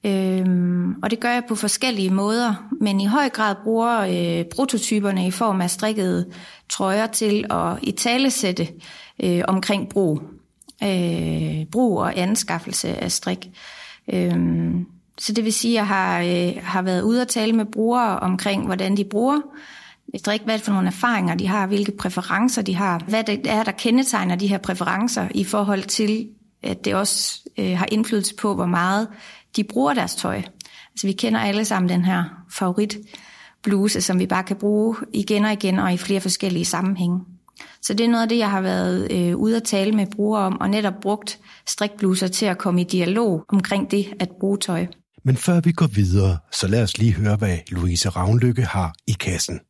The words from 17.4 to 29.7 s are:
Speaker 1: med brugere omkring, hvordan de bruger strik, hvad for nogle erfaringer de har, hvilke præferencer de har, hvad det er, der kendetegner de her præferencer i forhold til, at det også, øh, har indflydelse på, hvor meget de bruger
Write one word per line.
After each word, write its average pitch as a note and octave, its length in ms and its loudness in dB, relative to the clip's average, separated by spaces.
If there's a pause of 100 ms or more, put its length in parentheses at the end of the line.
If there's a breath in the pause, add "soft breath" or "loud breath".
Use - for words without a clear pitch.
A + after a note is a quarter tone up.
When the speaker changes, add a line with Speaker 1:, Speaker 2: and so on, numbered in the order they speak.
Speaker 1:
med A3 120 2
brugere G#3+ 540 0
omkring, F#3+ 460 0
hvordan F#3+ 320 0
de G3+ 60 0
bruger B3 380 0 (760 loud breath)
strik, G#3+ 240 -2
hvad A3 180 0
for G#3+ 120 -4
nogle F#3 160 2
erfaringer F#3 480 0
de F#3 120 -2
har, G3 200 0
hvilke G3+ 240 0
præferencer G3+ 680 0
de F#3+ 140 0
har, F3 320 0
hvad A3 160 0
det G#3 240 -2
er, A3 160 2
der A3 80 0
kendetegner A3+ 640 2
de G3 120 -2
her G3 100 2
præferencer F#3 720 -2
i G3+ 120 0
forhold G3+ 400 0
til, A3 460 -2 (340)
at F#3 220 -6
det G3+ 100 0
også, - 440 -2 (180)
øh, F#3 200 0
har F3+ 140 2
indflydelse G#3+ 440 0
på, G#3 180 -2
hvor F3+ 120 -2
meget F#3 420 2 (480 loud breath)
de G#3+ 80 0
bruger C4+ 300 0